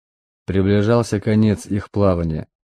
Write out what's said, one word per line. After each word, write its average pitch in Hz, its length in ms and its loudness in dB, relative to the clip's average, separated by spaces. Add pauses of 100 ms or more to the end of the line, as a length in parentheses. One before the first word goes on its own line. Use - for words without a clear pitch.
(440)
Приближался 101 760 0
конец 107 460 0
их 101 240 -8
плавания, 85 580 -2 (180)